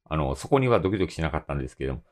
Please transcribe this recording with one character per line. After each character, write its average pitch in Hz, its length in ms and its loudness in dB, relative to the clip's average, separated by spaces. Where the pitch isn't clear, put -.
あ 78 120 -4
の、 69 180 0
そ - 140 -12
こ 139 100 4
に 131 100 2
は 113 120 6
ド 92 100 2
キ 104 80 0
ド 92 80 2
キ - 80 -6
し - 60 -6
な 80 100 0
か 78 80 -2
っ - 80 -12
た 73 80 -6
ん 71 40 -4
で 65 100 -6
す - 80 -20
け 67 100 -6
ど 67 80 -2
も、 - 180 -12